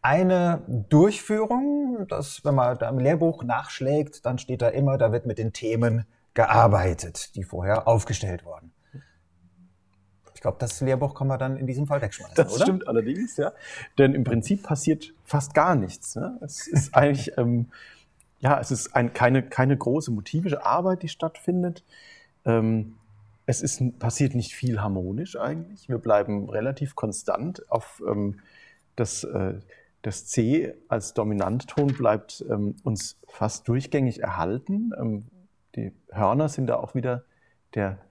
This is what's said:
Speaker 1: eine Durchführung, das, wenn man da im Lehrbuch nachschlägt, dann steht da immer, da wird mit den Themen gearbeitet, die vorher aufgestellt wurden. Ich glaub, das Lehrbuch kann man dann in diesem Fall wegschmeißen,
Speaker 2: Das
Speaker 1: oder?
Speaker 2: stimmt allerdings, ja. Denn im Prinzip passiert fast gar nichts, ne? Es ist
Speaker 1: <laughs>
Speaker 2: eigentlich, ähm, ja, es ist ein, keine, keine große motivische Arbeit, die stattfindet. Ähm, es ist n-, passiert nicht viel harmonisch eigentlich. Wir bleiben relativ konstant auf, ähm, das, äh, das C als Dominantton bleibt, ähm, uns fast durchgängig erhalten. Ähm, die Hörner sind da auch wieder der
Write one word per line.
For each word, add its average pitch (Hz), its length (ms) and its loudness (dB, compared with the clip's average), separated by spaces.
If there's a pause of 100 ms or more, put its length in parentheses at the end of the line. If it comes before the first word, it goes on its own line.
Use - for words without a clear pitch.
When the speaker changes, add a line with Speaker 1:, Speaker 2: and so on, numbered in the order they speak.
Speaker 1:
eine 175 600 4 (280)
Durchführung, 220 1160 2
das, - 380 -6
wenn 143 100 2
man 123 220 4
da 117 120 -4
im 131 100 -2
Lehrbuch 160 440 2
nachschlägt, 139 800 -2
dann 123 120 0
steht 123 240 -6
da 120 80 4
immer, 139 280 2
da 117 140 4
wird 123 140 -2
mit 113 120 -4
den 110 160 -4
Themen 113 520 0 (280)
gearbeitet, 101 1000 4
die 98 80 -8
vorher 92 440 0
aufgestellt 101 580 0
wurden. 82 260 -18 (1600)
Ich - 60 -20
glaub, - 180 -4
das 120 220 -6
Lehrbuch 131 340 0
kann 135 120 -4
man 135 120 -2
dann 131 180 -4
in 131 80 -6
diesem 131 220 -2
Fall 143 140 0
wegschmeißen, - 340 -8
Speaker 2:
Das 156 180 4
Speaker 1:
oder? 143 120 2
Speaker 2:
stimmt 185 220 0
allerdings, 127 500 -2
ja. 151 160 -2 (440)
Denn 135 160 8
im 135 100 0
Prinzip 123 400 0
passiert 156 500 -2 (120)
fast 139 300 -2
gar 160 200 4
nichts, - 400 -4
ne? 233 260 -6
Es - 260 -12
ist 156 220 2
Speaker 1:
<laughs> - 60 -12
Speaker 2:
eigentlich, 139 420 4
ähm, 120 320 0 (680)
ja, 135 200 4
es 120 100 -6
ist - 260 -4
ein, 120 180 2
keine, 127 280 4
keine 131 340 2
große 127 360 -2
motivische 151 520 -4
Arbeit, 180 380 0
die 165 80 -8
stattfindet. 175 720 -4 (640)
Ähm, 113 520 0 (500)
es - 160 -2
ist - 180 -4
n-, 123 160 -2
passiert 131 380 -2
nicht 113 180 -4
viel 120 260 -4
harmonisch 101 580 -4
eigentlich. 165 520 -8
Wir 120 80 -2
bleiben 104 540 0
relativ 135 440 -4
konstant - 760 -6
auf, - 360 -4
ähm, 104 320 -2 (560)
das, - 280 -4
äh, 95 320 -4 (480)
das - 240 -8
C 131 480 0 (120)
als - 280 -4
Dominantton 107 720 -2
bleibt, 113 600 -2
ähm, 104 360 -2
uns - 340 -4 (100)
fast - 400 -6
durchgängig 131 540 0
erhalten. 123 800 -4
Ähm, 110 260 -4 (500)
die 107 180 -6 (180)
Hörner 107 360 2
sind 135 200 -2
da 123 100 0
auch - 160 -6
wieder 123 300 -2 (500)
der 98 240 -2 (140)